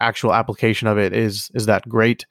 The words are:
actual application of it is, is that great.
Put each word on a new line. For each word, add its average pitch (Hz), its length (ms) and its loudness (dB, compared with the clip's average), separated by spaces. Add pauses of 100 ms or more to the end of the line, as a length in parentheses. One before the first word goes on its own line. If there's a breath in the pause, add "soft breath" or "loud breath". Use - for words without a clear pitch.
actual 117 320 0
application 113 560 0
of 104 100 2
it 95 140 0
is, 104 420 -2
is 110 120 -4
that 104 220 0
great. 117 420 0